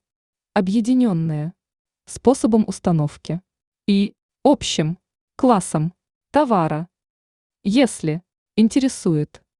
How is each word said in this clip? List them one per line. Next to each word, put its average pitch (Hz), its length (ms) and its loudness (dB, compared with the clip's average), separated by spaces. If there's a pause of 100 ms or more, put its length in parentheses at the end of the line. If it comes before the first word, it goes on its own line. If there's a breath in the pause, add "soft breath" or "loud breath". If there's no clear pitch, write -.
(520)
Объединенные. 190 1000 0 (500)
Способом 226 640 0
установки. 165 720 -4 (460)
И. 202 280 0 (300)
Общим. 180 540 0 (380)
Классом. 175 580 0 (380)
Товара. 175 580 0 (720)
Если. 196 600 0 (340)
Интересует. 214 840 0 (180)